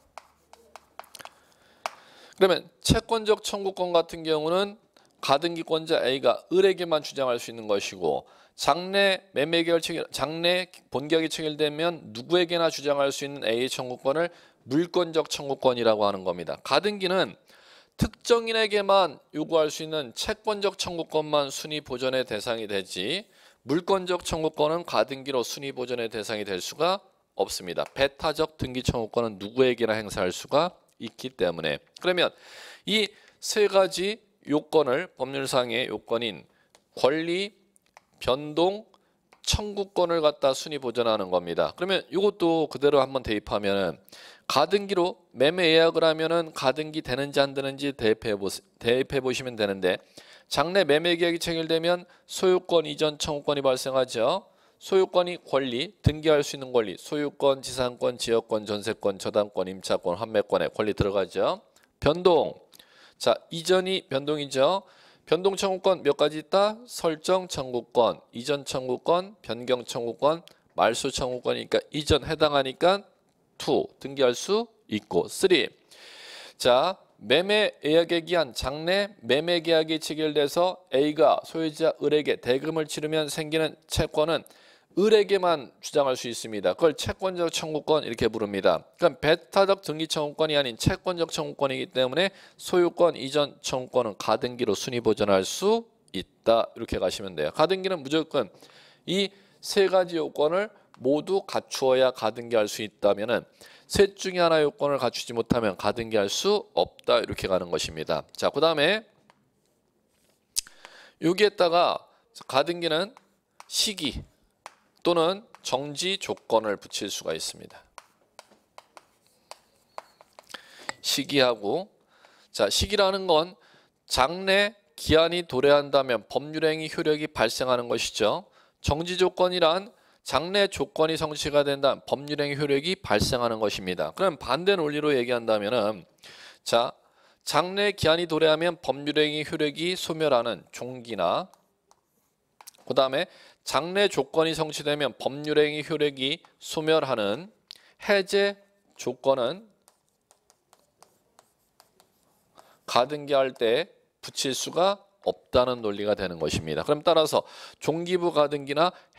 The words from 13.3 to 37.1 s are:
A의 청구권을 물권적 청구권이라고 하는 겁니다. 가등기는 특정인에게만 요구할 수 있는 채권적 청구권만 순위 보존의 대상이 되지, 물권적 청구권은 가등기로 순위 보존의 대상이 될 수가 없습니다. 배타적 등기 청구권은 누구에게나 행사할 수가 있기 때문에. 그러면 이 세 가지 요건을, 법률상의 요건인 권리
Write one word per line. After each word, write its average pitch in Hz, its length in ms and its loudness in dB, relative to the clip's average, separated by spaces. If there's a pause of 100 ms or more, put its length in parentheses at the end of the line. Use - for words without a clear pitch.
A의 120 240 2
청구권을 135 640 -2 (320)
물권적 160 640 0
청구권이라고 120 800 2
하는 98 180 -2
겁니다. 87 380 -4
가등기는 180 720 0 (640)
특정인에게만 208 1200 2 (160)
요구할 156 360 2
수 160 120 -10
있는 156 320 -6
채권적 202 640 -4
청구권만 151 720 -2
순위 151 300 -8
보존의 131 440 -2
대상이 113 420 -4
되지, 101 600 -4 (340)
물권적 180 640 0
청구권은 160 600 -2
가등기로 131 580 -2
순위 139 300 -10
보존의 123 360 -6
대상이 107 360 -6
될 95 160 -6
수가 170 400 -2 (340)
없습니다. 87 500 -4 (100)
배타적 156 640 -2
등기 127 240 -8
청구권은 113 560 -2
누구에게나 117 560 2
행사할 101 360 -2
수가 156 400 -2 (280)
있기 - 320 -12
때문에. 80 480 -2 (220)
그러면 175 300 0 (560)
이 208 220 0 (380)
세 208 220 2
가지 190 520 0 (280)
요건을, 147 680 2
법률상의 131 720 -2
요건인 107 580 -6 (500)
권리 170 580 0 (640)